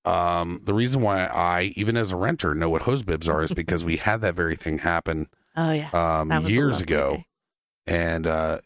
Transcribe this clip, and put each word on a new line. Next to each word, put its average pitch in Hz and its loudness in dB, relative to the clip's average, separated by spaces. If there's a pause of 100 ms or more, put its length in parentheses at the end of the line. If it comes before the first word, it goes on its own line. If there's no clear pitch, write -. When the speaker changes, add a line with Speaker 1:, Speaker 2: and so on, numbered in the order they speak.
Speaker 1:
um, 87 0
the 101 0
reason 123 2
why 98 2
I, 87 0
even 104 0
as 107 0
a 90 -2
renter, 95 0
know 82 0
what 80 0
hose 127 0
bibs 80 -2
are 78 2
is 80 0
Speaker 2:
<laughs> - -4
Speaker 1:
because 82 -2
we 82 0
had 107 0
that 92 0
very 82 0
thing 78 -4
happen, 82 -2 (300)
Speaker 2:
Oh, 160 0
yes. 151 -4
Speaker 1:
um, 80 2
Speaker 2:
That 80 0
was 92 0
a - 4
Speaker 1:
years 127 2
Speaker 2:
lovely - -4 (120)
Speaker 1:
ago. 69 2
Speaker 2:
day. 87 -12 (640)
Speaker 1:
And, 82 0
uh, 80 0